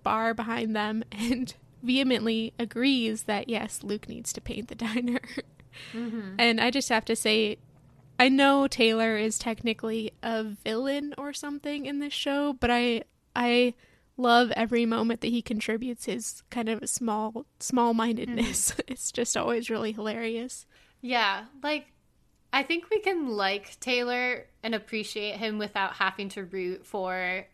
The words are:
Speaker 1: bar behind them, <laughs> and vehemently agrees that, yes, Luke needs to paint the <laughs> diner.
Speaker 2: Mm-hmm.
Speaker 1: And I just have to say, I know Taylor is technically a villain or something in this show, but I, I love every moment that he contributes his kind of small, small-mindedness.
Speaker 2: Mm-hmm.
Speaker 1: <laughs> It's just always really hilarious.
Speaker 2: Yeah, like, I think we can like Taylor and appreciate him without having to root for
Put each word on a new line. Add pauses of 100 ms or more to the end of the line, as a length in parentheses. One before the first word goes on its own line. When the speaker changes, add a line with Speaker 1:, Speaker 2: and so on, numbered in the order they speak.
Speaker 1:
bar
behind
them,
<laughs>
and (300)
vehemently
agrees
that,
yes,
Luke
needs
to
paint
the
<laughs>
diner. (720)
Speaker 2:
Mm-hmm.
Speaker 1:
And
I
just
have
to
say, (600)
I
know
Taylor
is
technically (100)
a
villain
or
something
in
this
show,
but
I, (320)
I (420)
love
every
moment
that
he
contributes
his
kind
of
small, (160)
small-mindedness.
Speaker 2:
Mm-hmm.
Speaker 1:
<laughs>
It's
just
always
really
hilarious. (360)
Speaker 2:
Yeah, (180)
like, (680)
I
think
we
can
like
Taylor (160)
and
appreciate
him
without
having
to
root
for